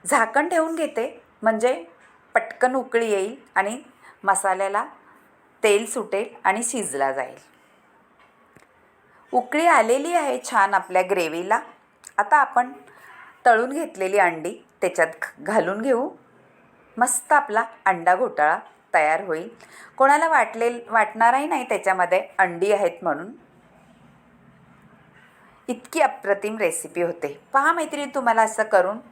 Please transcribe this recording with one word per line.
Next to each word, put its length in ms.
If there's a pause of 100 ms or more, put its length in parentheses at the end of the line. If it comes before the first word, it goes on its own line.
झाकण 420
ठेवून 260
घेते, 480 (180)
म्हणजे 440 (480)
पटकन 420
उकळी 340
येईल 260 (200)
आणि 260 (420)
मसाल्याला 640 (800)
तेल 220
सुटेल 580
आणि 200
शिजला 480
जाईल. 260 (2000)
उकळी 320
आलेली 480
आहे 260 (100)
छान 240
आपल्या 280
ग्रेव्हीला. 580 (580)
आता 200
आपण 340 (760)
तळून 240
घेतलेली 480
अंडी 360 (280)
त्याच्यात 260 (140)
घ-, 220
घालून 380
घेऊ. 280 (880)
मस्त 360
आपला 300 (220)
अंडा 300
घोटाळा 440 (340)
तयार 300
होईल. 260 (480)
कोणाला 300
वाटले-, 600
वाटणारही 600
नाही 160
त्याच्यामध्ये 640 (100)
अंडी 340
आहेत 320
म्हणून. 280 (2250)
इतकी 320
अप्रतिम 580
रेसिपी 440
होते. 400 (120)
पहा 200
मैत्रिणी, 420
तुम्हाला 260
असं 220
करून 340 (140)